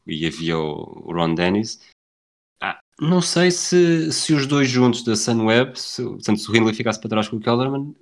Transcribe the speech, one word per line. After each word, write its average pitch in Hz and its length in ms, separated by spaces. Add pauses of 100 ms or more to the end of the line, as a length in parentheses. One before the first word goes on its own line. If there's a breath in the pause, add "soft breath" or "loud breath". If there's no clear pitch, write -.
e 80 180
havia 80 320
o, 78 480
o - 80
Ron 85 220
Dennis, 95 460 (800 soft breath)
ah, - 180 (220)
não 175 200
sei 175 300
se, 170 600
se - 200
os 139 140
dois 143 220
juntos 123 340
da 110 140
Sunweb, 117 600
se, - 240
portanto, 104 380
se - 100
o 107 40
Hindley 110 200
ficasse 110 260
para 113 80
trás 107 200
com 113 80
o 104 40
Kelderman, 135 600